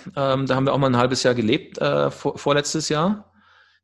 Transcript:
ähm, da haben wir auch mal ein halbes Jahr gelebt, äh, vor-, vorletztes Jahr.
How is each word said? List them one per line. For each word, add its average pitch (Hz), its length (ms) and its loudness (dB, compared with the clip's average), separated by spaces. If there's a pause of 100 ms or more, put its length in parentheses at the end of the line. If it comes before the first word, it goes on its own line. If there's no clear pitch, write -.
(160)
ähm, 135 300 0
da 131 100 0
haben 135 120 0
wir 135 60 0
auch 131 40 2
mal 135 140 2
ein 120 60 2
halbes 127 260 2
Jahr 123 100 4
gelebt, 120 460 -2
äh, 143 320 0
vor-, - 260 -6
vorletztes 143 520 -2
Jahr. 180 420 -2 (520)